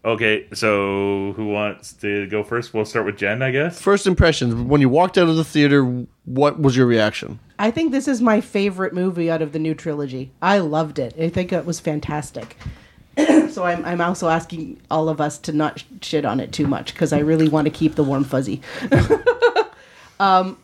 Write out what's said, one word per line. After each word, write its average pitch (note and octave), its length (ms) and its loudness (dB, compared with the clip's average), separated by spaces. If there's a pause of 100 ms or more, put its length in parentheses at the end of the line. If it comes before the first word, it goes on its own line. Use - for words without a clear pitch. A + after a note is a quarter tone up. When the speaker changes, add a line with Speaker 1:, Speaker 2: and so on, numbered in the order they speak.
Speaker 1:
Okay, A2 480 -2
so G2 840 -2
who A2 140 -6
wants G#2 440 -6
to G2+ 320 -4
go G#2 160 -4
first? A#2 320 -6
We'll G#2+ 100 -2
start G2 220 -4
with G2+ 100 -6
Jen, G#2+ 260 -2
I C3 100 -2
guess. D3+ 280 -2
Speaker 2:
First G3+ 280 2
impressions: D#3 480 2
when C3 240 2
you C3+ 80 6
walked F3 280 2
out F3 120 6
of D#3+ 80 2
the D#3+ 80 0
theater, C#3+ 400 4 (400)
what C#3+ 360 0
was C3+ 160 4
your B2+ 100 6
reaction? G#2+ 520 0 (220)
Speaker 3:
I G#3+ 100 2
think D#4+ 220 0
this C#4 160 -2
is B3 120 0
my A3 200 4
favorite G3 520 -2
movie F3 380 -2
out D#3+ 100 0
of D3+ 120 -4
the D#3+ 80 -4
new D#3 140 -2
trilogy. C#3 580 -8 (100)
I G3 160 2
loved D#3 400 -2
it. B2 180 -6
I D#3+ 120 -2
think F3+ 240 -4
it E3 120 -2
was E3 140 -6
fantastic. - 800 -6 (600)
<clears throat> D#4 240 6 (120)
So F#3 120 -4
I'm, F3 200 -2
I'm F3 160 -4
also E3+ 300 0
asking E3 500 -4 (100)
all D#3+ 200 0
of D3+ 100 -4
us D3 200 -2
to E3 120 -6
not D3+ 280 0
sh-, - 40 -20 (160)
shit D3+ 240 -4
on A#2 160 0
it - 120 -8
too D3 140 -2
much, - 280 -4
'cause D3+ 180 0
I D3 60 2
really D#3 320 4
want D3+ 160 2
to D#3 40 2
keep D#3 260 -2
the D#3 60 2
warm C#3 220 0
fuzzy. C3 380 -4 (280)
<laughs> C#4 100 6 (1200)
Um, F#3+ 440 4